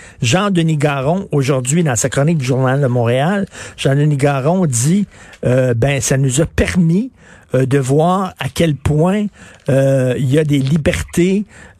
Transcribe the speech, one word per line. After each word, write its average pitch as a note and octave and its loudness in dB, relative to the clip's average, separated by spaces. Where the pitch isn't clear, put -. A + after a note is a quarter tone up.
Jean-Denis E3 0
Garon C#3+ -2
aujourd'hui C#3 0
dans B2+ 0
sa B2+ -2
chronique D3+ 0
du C3 -4
Journal C3 0
de C#3+ 0
Montréal, B2 0
Jean-Denis D3 0
Garon C#3+ 0
dit, D3+ 0
euh, B2+ 2
ben, C3+ 0
ça C3+ 0
nous C3+ 0
a D#3+ 2
permis, F#3 0
euh, C3 2
de C3 2
voir D#3+ 0
à D3 -6
quel D#3+ -2
point, F3+ 0
euh, C3 2
il C3 -2
y D3 4
a D#3+ 2
des C#3+ 0
libertés, F3 0